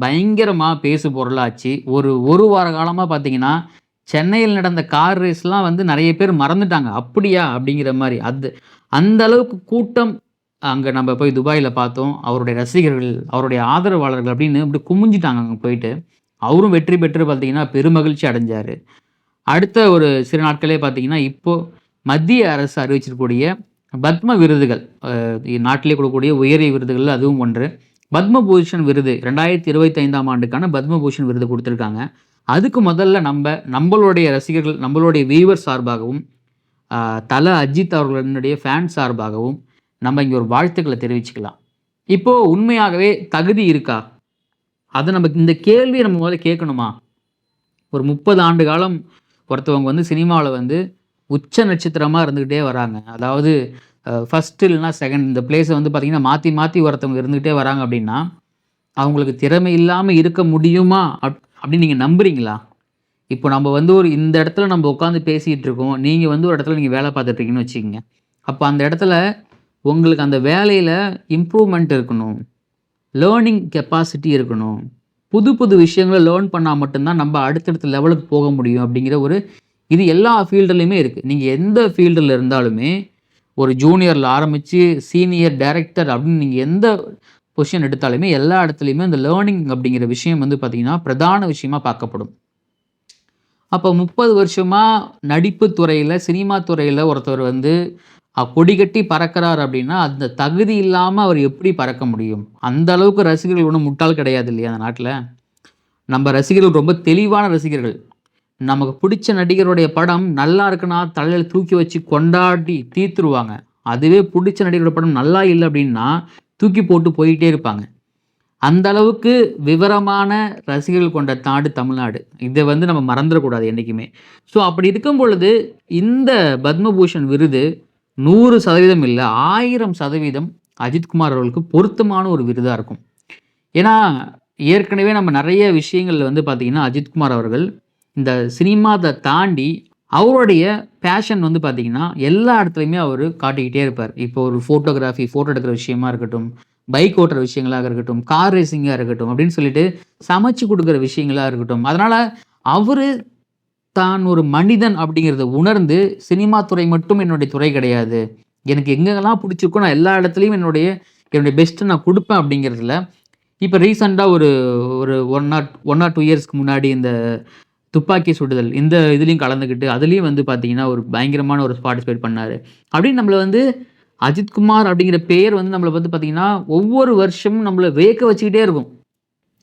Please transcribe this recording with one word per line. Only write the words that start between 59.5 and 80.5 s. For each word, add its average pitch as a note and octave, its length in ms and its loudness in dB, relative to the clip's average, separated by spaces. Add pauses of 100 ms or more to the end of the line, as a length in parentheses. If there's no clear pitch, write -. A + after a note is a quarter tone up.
இல்லாம F3+ 400 2
இருக்க E3+ 320 2
முடியுமா E3+ 760 2
அப்-, C3+ 200 -6 (220)
அப்படின்னு D3 160 -2
நீங்க C#3+ 300 2
நம்புறீங்களா? D3 520 2 (640)
இப்போ C3 220 -4
நம்ம C#3 220 0
வந்து D#3+ 240 4
ஒரு, F#3 160 4
இந்த D#3 340 2
இடத்துல F3+ 220 -2
நம்ம D#3 320 0
உட்காந்து E3+ 200 -2
பேசிட்டு D#3 400 -2
இருக்கோம், C3 420 -4
நீங்க D#3 280 2
வந்து D3+ 180 0
ஒரு E3+ 100 0
இடத்துல D3 180 -2
நீங்க C#3+ 140 -2
வேலை C3+ 220 -2
பார்த்துட்டு B2 260 -4
இருக்கீங்கன்னு A#2+ 300 -4
வச்சுக்கோங்க. G#2+ 320 -8 (420)
அப்ப C#3 260 -4
அந்த C#3+ 220 2
இடத்துல F3+ 480 0 (440)
உங்களுக்கு D#3+ 420 2
அந்த C#3 180 0
வேலையில F#3 760 0 (120)
இம்ப்ரூவ்மெண்ட் E3+ 640 0
இருக்கணும், A#2 440 -4 (760)
லேர்னிங் G#3 640 0
கெப்பாசிட்டி D#3+ 500 -4
இருக்கணும். A2+ 520 -2 (500)
புது A3+ 280 2
புது G3+ 200 4
விஷயங்களை F3+ 500 4
லேர்ன் F3+ 200 2
பண்ணா E3 280 -2
மட்டும்தான் C#3+ 420 -2
நம்ம D3 220 -2
அடுத்தடுத்த D#3 500 -4
லெவலுக்கு D3 380 0
போக C#3+ 240 0
முடியும் B2 440 -2
அப்படிங்கிற C3 240 -2
ஒரு, F3 320 -2 (360)
இது F3 200 4
எல்லா G3+ 440 4